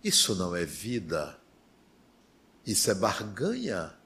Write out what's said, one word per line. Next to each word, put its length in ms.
Isso 320
não 200
é 80
vida. 720
Isso 240
é 40
barganha. 1000